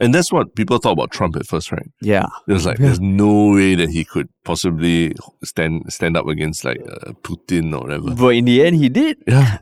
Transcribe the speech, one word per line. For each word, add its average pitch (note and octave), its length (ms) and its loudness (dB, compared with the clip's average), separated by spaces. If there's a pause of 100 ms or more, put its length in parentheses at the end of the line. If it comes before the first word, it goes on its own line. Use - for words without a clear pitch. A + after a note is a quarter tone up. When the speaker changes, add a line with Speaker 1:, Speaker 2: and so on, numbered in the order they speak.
Speaker 1:
And A#2+ 140 4
that's F3 160 0
what E3 240 -2
people A2 220 0
thought A2 160 0
about C#2+ 180 -2
Trump E2+ 240 -4
at C#2 100 -6
first, - 280 -6
right? - 160 -10 (120)
Speaker 2:
Yeah. G#2 240 0 (220)
Speaker 1:
It G#2 60 2
was F2 120 2
like, D#2+ 140 -2
Speaker 2:
Yeah. C#3 60 4
Speaker 1:
there's A#2 160 2
no G#2 540 4
way F#2+ 200 4
that E2+ 140 0
he E2 160 -4
could - 240 -6 (160)
possibly E2+ 680 0 (300)
stand, D#2+ 460 -4
stand E2 260 -4
up - 120 -2
against, D#2 360 -4
like, B1+ 240 -6
uh, - 260 -16 (100)
Putin E2 500 -4
or C2 80 -6
whatever. D2+ 340 -6
Speaker 2:
But B2 200 4
in A#2+ 100 2
the B2 180 4
end, E3+ 140 2
he C#3+ 120 2
did. D4 280 -2 (100)
Speaker 1:
Yeah. A#2+ 340 4